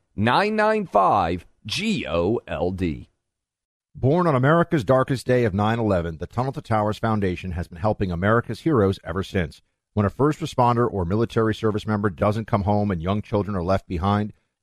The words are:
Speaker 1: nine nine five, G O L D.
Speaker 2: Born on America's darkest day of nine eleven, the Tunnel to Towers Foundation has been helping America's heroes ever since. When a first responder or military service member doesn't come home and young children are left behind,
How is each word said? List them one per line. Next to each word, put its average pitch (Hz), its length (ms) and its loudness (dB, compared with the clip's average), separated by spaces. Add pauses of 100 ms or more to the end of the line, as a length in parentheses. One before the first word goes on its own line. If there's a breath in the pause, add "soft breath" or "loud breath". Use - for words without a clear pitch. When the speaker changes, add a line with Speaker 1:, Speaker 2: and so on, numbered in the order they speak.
(160)
Speaker 1:
nine 160 400 2
nine 214 320 0
five, 101 580 2 (220)
G 143 400 -4
O 87 400 0
L 85 240 -4
D. 85 400 -4 (840)
Speaker 2:
Born 143 320 2
on 160 80 4
America's 147 500 4
darkest 147 440 0
day 127 160 4
of 101 100 0
nine 104 240 0
eleven, 90 400 0
the 107 80 -8
Tunnel 127 280 -4
to 151 100 -10
Towers 107 340 -2
Foundation 98 540 -2
has 85 160 -6
been 87 100 -20
helping 104 340 -2
America's 104 500 0
heroes 104 420 2
ever 87 180 -6
since. 90 400 -6 (320)
When 104 140 2
a - 20 0
first 151 300 0
responder 120 520 0
or 92 140 -2
military 110 480 0
service 107 320 -2
member 107 240 -2
doesn't 101 380 -2
come 101 160 0
home 104 260 0
and 90 100 -2
young 95 220 -2
children 101 340 -2
are 87 80 -4
left 95 240 0
behind, 101 460 0 (300)